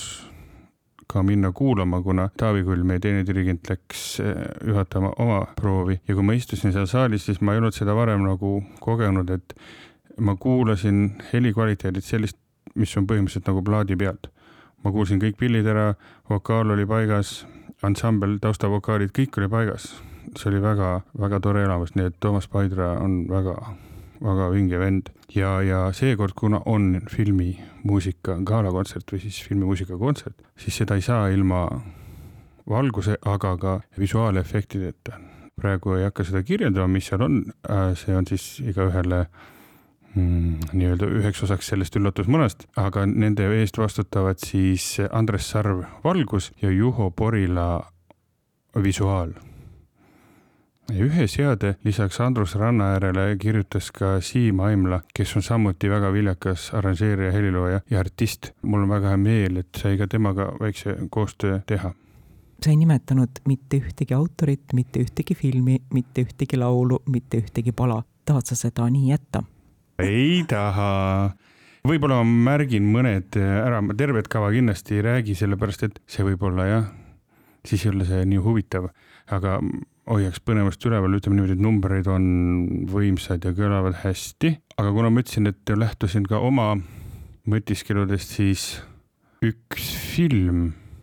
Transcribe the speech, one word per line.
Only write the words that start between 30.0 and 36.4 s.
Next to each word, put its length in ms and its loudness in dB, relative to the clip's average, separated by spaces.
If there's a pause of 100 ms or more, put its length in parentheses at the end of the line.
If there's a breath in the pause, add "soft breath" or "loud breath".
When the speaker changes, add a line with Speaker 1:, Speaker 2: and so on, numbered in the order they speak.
Speaker 1:
siis 220 -6
seda 180 0
ei 60 -4
saa 260 2
ilma 340 2 (1040 loud breath)
valguse, 560 0
aga 320 0
ka 200 -2 (220)
visuaalefektideta. 1200 -2 (420 loud breath)
Praegu 340 0
ei 120 2
hakka 180 -4
seda 180 -2